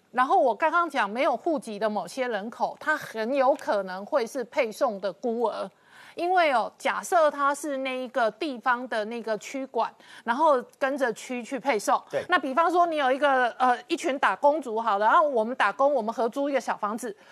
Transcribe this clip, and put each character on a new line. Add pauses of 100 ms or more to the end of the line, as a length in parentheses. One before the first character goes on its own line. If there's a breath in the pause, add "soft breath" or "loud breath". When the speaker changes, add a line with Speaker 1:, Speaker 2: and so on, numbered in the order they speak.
(120)
Speaker 1:
然
后
我
刚
刚
讲
没
有
户
籍
的
某
些
人
口，
他
很
有
可
能
会
是
配
送
的
孤
儿。 (460 loud breath)
因
为
哦，
假
设
他
是
那
一
个
地
方
的
那
个
区
管， (320 loud breath)
然
后 (160)
跟
着
区
去
配
送。 (100)
Speaker 2:
对。
Speaker 1:
那
比
方
说
你
有
一
个，
呃， (100)
一
群
打
工
族
好
了，
然
后
我
们
打
工，
我
们
合
租
一
个
小
房
子， (160 loud breath)